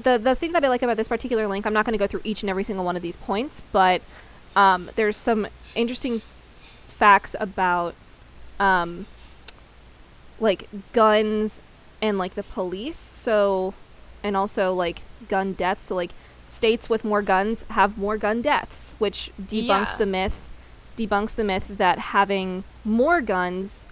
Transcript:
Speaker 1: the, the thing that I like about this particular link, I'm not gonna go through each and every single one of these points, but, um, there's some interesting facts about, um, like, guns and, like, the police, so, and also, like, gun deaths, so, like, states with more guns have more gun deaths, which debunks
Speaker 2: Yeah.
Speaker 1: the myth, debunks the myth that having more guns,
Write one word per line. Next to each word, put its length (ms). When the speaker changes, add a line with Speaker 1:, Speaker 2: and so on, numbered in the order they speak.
Speaker 1:
the, 160
the 200
thing 160
that 120
I 40
like 140
about 140
this 120
particular 400
link, 180
I'm 60
not 120
gonna 140
go 80
through 160
each 200
and 80
every 120
single 220
one 120
of 60
these 140
points, 460
but, 280
um, 400
there's 220
some 320
interesting 480
facts 540
about, 560
um, 460
like, 300
guns 680
and, 160
like, 200
the 80
police, 520
so, 760
and 140
also, 360
like, 300
gun 240
deaths, 340
so, 100
like, 160
states 420
with 160
more 180
guns 480
have 280
more 180
gun 240
deaths, 600
which 320
debunks 480
Speaker 2:
Yeah. 80
Speaker 1:
the 80
myth, 420
debunks 380
the 100
myth 220
that 220
having 640
more 360
guns, 720